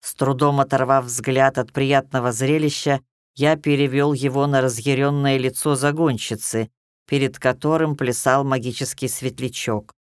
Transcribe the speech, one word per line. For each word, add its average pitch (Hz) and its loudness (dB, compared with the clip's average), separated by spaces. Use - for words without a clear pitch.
С - -10
трудом 139 2
оторвав 135 2
взгляд 131 0
от 120 -4
приятного 135 0
зрелища, 143 0
я 151 2
перевёл 143 2
его 139 0
на 139 2
разъярённое 135 0
лицо 131 0
загонщицы, 127 -2
перед 135 -2
которым 151 0
плясал 131 0
магический 131 -4
светлячок. 127 -6